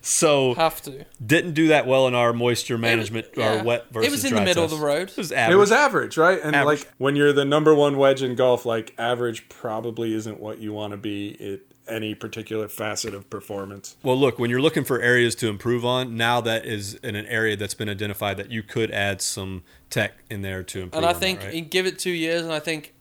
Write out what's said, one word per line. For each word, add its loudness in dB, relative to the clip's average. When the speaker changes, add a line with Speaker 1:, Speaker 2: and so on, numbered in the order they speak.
Speaker 1:
So 4
Speaker 2:
Have 0
to. -14
Speaker 1:
didn't 2
do 4
that 6
well 4
in 0
our 4
moisture 0
Speaker 2:
It, -2
Speaker 1:
management, -2
Speaker 2:
yeah. 0
Speaker 1:
our -4
wet 0
versus 0
Speaker 2:
It 2
was -4
in 0
the 0
Speaker 1:
dry 2
Speaker 2:
middle 2
Speaker 1:
test. -2
Speaker 2:
of -6
the -2
road. 0
Speaker 1:
It -12
was -6
Speaker 3:
It -4
Speaker 1:
average. 6
Speaker 3:
was 8
average, 2
right? 6
And, -2
Speaker 1:
Average. 4
Speaker 3:
like, -18
when 0
you're 6
the 4
number 6
one 4
wedge 4
in -2
golf, 4
like, -4
average -4
probably -6
isn't -8
what -12
you -8
wanna -8
be -8
at -14
any -6
particular -8
facet -8
of -16
performance. -12
Speaker 1:
Well, 2
look, 2
when 0
you're 0
looking 0
for -2
areas 4
to -4
improve -2
on, -2
now 2
that -2
is -8
in -10
an -8
area 0
that's -6
been -6
identified -4
that -12
you -6
could -2
add -2
some -8
tech -2
in -8
there -6
to -10
improve -8
Speaker 2:
And -2
I 4
Speaker 1:
on 0
that, -10
Speaker 2:
think -4
Speaker 1:
right? -10
Speaker 2:
you -6
give -2
it -6
two -4
years, -2
and -6
I -4
think -8